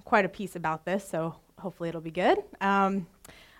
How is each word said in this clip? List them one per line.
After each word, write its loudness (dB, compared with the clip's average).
quite 4
a 0
peace -10
about -4
this, -2
so -4
hopefully -6
it'll -6
be -10
good. 4
Um, 2